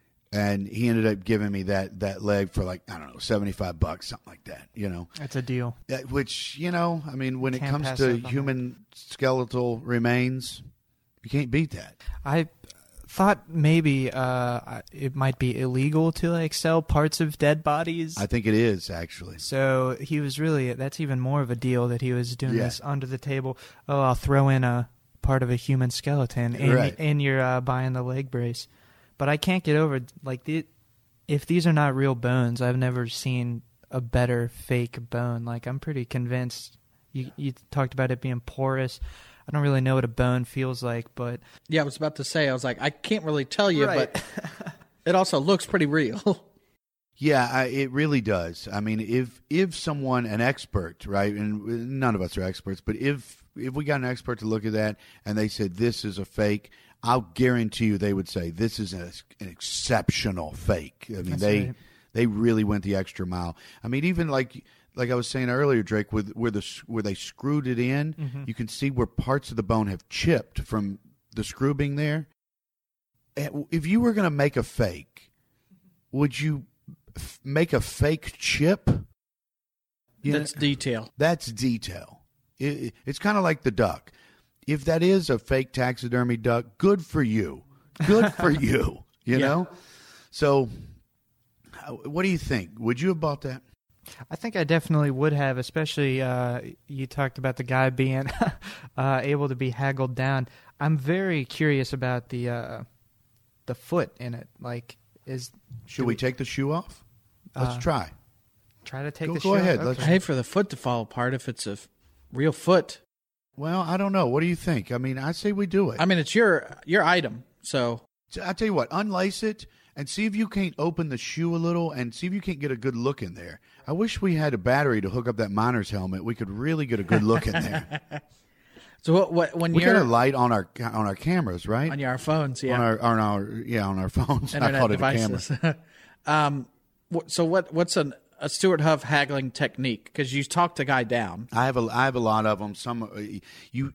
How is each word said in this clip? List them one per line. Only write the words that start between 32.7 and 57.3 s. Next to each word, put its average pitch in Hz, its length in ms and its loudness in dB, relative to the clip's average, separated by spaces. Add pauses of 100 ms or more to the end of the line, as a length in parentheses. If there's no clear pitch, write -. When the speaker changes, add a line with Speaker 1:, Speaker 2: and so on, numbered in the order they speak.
Speaker 2:
never 123 300 0
seen 120 540 -4 (300)
a 131 80 -4
better 120 480 0
fake 120 640 -4
bone. 120 340 -4
Like, 117 240 -8
I'm 135 140 -6
pretty 139 240 -6
convinced. 123 720 -4 (340)
You, 131 240 -8
you 139 160 -4 (200)
talked 131 220 -2
about 131 160 0
it 123 120 -2
being 127 180 -2
porous. 131 640 -4 (460)
I - 40 -10
don't 147 100 0
really 139 200 4
know 131 140 4
what 131 100 4
a - 40 0
bone 123 360 2
feels 131 380 -4
like, 117 320 -6
but 120 240 -6 (280)
Speaker 3:
Yeah, 156 140 2
I - 40 4
was 139 120 -8
about 151 200 -2
to 143 60 -6
say, 151 260 0
I 131 40 2
was 123 100 -4
like, 123 180 -2
"I 139 80 2
can't 202 360 -4
really 147 200 0
tell 202 260 2
you," 143 140 6
Speaker 2:
Right. 135 280 2
Speaker 3:
but - 100 -6 (420)
<laughs> - 400 -14
it 175 100 4
also 185 240 4
looks 175 260 2
pretty 175 220 2
real. 147 640 0
<laughs> - 0 - (640)
Speaker 1:
Yeah, 139 360 4
I, 131 120 2
it 135 260 -2
really 147 280 2
does. 90 540 -2
I 101 60 -2
mean, 110 200 0
if, 120 480 -2
if 175 280 0
someone, 131 500 -2
an 107 160 0
expert, 98 640 -2
right, 98 260 2
and 107 680 -4
none 123 160 2
of 92 60 0
us 90 140 -6
are 95 60 -4
experts, 95 400 -6
but 107 140 -4
if, 135 480 -4 (120)
if 127 200 -8
we 151 80 -4
got 143 160 0
an 127 80 -2
expert 123 320 -6
to 110 60 -6
look 110 200 -2
at 110 80 -2
that 107 240 0 (260)
and 104 140 -2
they 107 100 2
said, 98 280 -4
"This 113 280 0
is 98 140 -6
a 98 80 -8
fake," 104 460 -2 (320)
I'll 120 320 2